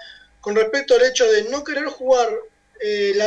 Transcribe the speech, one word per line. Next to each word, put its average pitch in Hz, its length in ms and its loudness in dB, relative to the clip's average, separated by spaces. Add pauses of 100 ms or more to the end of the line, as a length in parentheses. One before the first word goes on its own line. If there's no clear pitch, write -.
(420)
con 208 140 -6
respecto 254 380 0
al 247 160 4
hecho 254 160 0
de 220 240 2
no 285 140 -6
querer 294 220 -6
jugar, 254 420 0 (560)
eh, 202 320 -2
la 214 120 0